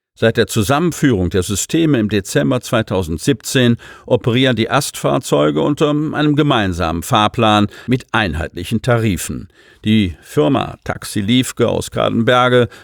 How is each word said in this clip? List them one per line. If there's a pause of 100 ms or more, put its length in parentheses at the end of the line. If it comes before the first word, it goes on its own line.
(180)
Seit
der
Zusammenführung
der
Systeme
im
Dezember
zweitausendsiebzehn (300)
operieren
die
ast-Fahrzeuge
unter
einem
gemeinsamen
Fahrplan (200)
mit
einheitlichen
Tarifen. (340)
Die
Firma
Taxi
Liefke
aus
Gradenberge (140)